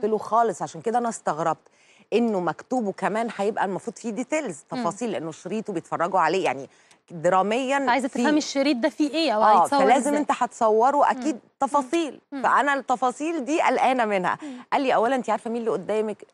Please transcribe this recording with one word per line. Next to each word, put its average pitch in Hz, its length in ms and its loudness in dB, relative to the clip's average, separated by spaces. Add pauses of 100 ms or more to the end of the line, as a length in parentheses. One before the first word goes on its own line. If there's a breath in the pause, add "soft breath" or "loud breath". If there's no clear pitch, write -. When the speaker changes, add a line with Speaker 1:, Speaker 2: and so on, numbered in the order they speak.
Speaker 1:
مم. - 60 0
Speaker 2:
له: 214 80 0
"خالص." 220 440 0
عشان 160 180 -10
كده 226 180 -2
أنا 240 100 -2
استغربت 165 600 -4 (440 soft breath)
إنه 214 280 2
مكتوب 202 460 -4
وكمان 196 500 -2
هيبقى 202 280 -2
المفروض 190 320 -6
فيه 233 140 -8
ديتيلز، 240 600 -4
Speaker 1:
مم. 254 80 -4
Speaker 2:
تفاصيل 214 320 -4
لأنه 151 200 -6
شريطه 202 400 -8
بيتفرجوا 170 480 -2
عليه، 165 240 2
يعني 135 240 -4 (420 soft breath)
دراميًا 214 800 0
Speaker 1:
عايزة 254 180 0
Speaker 2:
في - 100 -6
Speaker 1:
تفهمي 294 200 2
الشريط 277 380 0
ده 269 120 0
فيه 294 220 -2
إيه 311 220 0
أو 214 100 2
Speaker 2:
آه، 214 200 8
Speaker 1:
هيتصور 277 180 2
Speaker 2:
فلازم 269 300 4
Speaker 1:
إزاي؟ 294 100 0
Speaker 2:
أنت 285 180 -2
هتصوره 240 720 4
أكيد 269 240 -2
Speaker 1:
مم. 214 60 -12 (200)
Speaker 2:
تفاصيل، 285 600 -2 (120)
Speaker 1:
مم. 269 100 -8
Speaker 2:
فأنا 226 320 4
التفاصيل 262 680 -2
دي 277 180 0
قلقانة 247 420 2
منها. 190 380 0
Speaker 1:
مم. 302 60 -12 (240 loud breath)
Speaker 2:
قال 277 100 2
لي: 254 120 2
"أولًا 220 200 2
أنتِ 247 160 -2
عارفة 214 200 -4
مين 233 100 -4
اللي 226 100 -2
قدامك؟ 208 640 -4